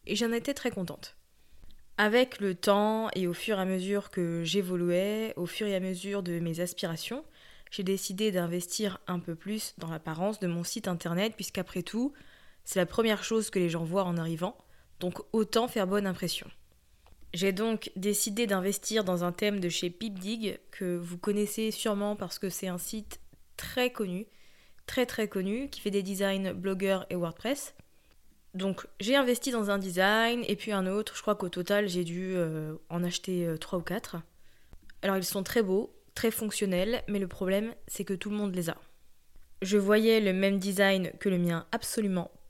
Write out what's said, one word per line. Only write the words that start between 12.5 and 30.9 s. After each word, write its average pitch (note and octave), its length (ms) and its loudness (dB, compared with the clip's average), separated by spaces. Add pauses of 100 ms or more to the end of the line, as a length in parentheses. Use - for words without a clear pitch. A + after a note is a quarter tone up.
c'est - 160 0
la F3+ 80 4
première A3 360 2
chose A3 280 0
que G3 80 0
les F3 100 4
gens E3 140 -2
voient F3+ 220 0
en F3 120 0
arrivant, E3 400 -2 (420)
donc F3+ 200 -4 (140)
autant A3+ 340 4
faire G#3+ 180 0
bonne G3 220 2
impression. - 420 -4 (840)
J'ai G3 160 2
donc A3 440 -2
décidé G3+ 520 0
d'investir G3 560 0
dans F3+ 200 2
un F3 80 2
thème G#3 280 0
de F3 100 0
chez F3 220 -2
Pipdig, G#3 640 -4 (140)
que F3+ 260 -2
vous F3 220 -8
connaissez G#3 500 0
sûrement G#3 460 0
parce F#3 240 -8
que F#3+ 100 -4
c'est F#3 200 -4
un F3+ 100 -4
site - 400 -8 (360)
très B3 360 0
connu, G3 340 -4 (640)
très, - 180 2
très G#3+ 220 -2
connu, G#3 420 -2
qui - 100 -12
fait G#3 120 -2
des G3+ 100 2
designs G3 520 0
blogueurs F#3+ 580 0
et F3+ 40 -2
WordPress. F3+ 600 -4 (800)
Donc F#3+ 320 -2 (140)
j'ai A3+ 160 4
investi B3 340 4
dans G#3+ 220 0
un G3+ 80 2
design G#3 680 4
et G#3 80 2
puis A3 180 -6
un F#3+ 120 2
autre, G#3 300 -2